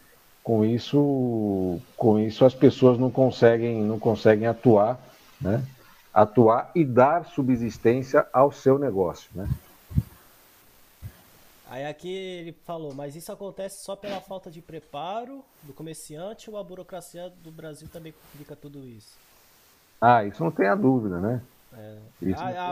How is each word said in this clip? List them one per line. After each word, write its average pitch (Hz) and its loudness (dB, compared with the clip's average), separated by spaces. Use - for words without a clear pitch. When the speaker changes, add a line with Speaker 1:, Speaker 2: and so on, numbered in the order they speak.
Speaker 1:
Com 110 0
isso, 113 -2
com 107 4
isso 110 2
as 127 6
pessoas 127 6
não 127 0
conseguem, 117 2
não 110 -2
conseguem 110 2
atuar, 117 4
né? 113 -2
Atuar 110 4
e 170 2
dar 139 2
subsistência 127 0
ao 139 4
seu 135 2
negócio, 95 -4
né? 95 -10
Speaker 2:
Aí 127 -12
aqui 151 -12
ele 180 -12
falou, 160 -12
mas 143 -12
isso 170 -16
acontece 196 -14
só 196 -12
pela 196 -12
falta 185 -16
de 160 -20
preparo 196 -14
do 143 -20
comerciante 160 -16
ou 208 -14
a 202 -12
burocracia 180 -18
do 165 -20
Brasil 160 -18
também 160 -18
complica 147 -20
tudo 143 -20
isso? 113 -20
Speaker 1:
Ah, 117 4
isso 104 -8
não 165 -4
tem 190 0
a 202 2
dúvida, 127 0
né? 110 -4
Speaker 2:
É. 107 -20
Speaker 1:
Isso - -4
Speaker 2:
A, - -8
Speaker 1:
não - -6
tem 180 -10
Speaker 2:
a 180 -8
Speaker 1:
a 180 -8